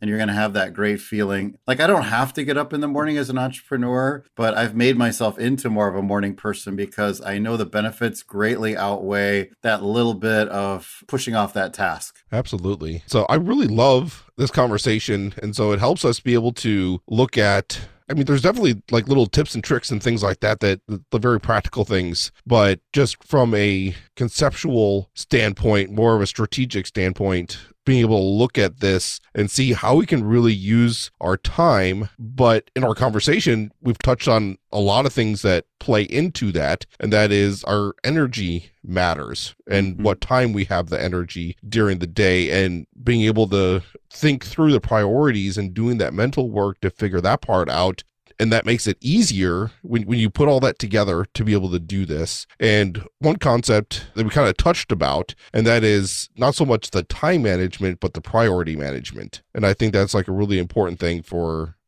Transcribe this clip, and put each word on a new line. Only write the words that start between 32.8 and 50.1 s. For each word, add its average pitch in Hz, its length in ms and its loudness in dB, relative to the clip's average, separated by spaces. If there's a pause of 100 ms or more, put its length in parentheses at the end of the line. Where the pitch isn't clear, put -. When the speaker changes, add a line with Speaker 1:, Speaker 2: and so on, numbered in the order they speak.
Speaker 2:
our 113 100 2
conversation, 113 840 0
we've 120 180 -2
touched - 300 0
on 107 300 2 (120)
a - 80 -4
lot 104 280 4
of 131 60 -2
things 107 300 0
that 92 220 2 (160)
play 107 220 2
into 143 500 -2
that, 80 340 -2 (140)
and 107 120 0
that 107 200 4
is 101 320 2
our 101 300 -2 (100)
energy 117 640 -2 (140)
matters 82 720 -4 (120)
and 98 280 0
Speaker 1:
Mm-hmm. 90 100 -8
Speaker 2:
what 101 160 2
time 127 320 0
we 101 140 0
have 87 240 -2
the - 120 -2
energy 87 540 -6 (120)
during 104 300 2
the 87 80 -4
day, 90 580 2
and 87 220 -4 (160)
being 120 200 2
able 110 260 4
to 92 340 0 (280)
think 143 340 0
through 156 280 2
the 123 80 4
priorities 107 760 0
and 98 180 -6
doing 113 240 0
that 76 160 -2
mental 123 360 -2
work 101 320 -2
to 95 80 -2
figure 92 320 -4
that 104 180 2
part 92 300 0
out. 90 340 0 (340)
And 110 140 2
that 113 120 2
makes 117 220 0
it 101 160 0
easier 110 680 0 (120)
when, 110 220 -2
when 117 140 0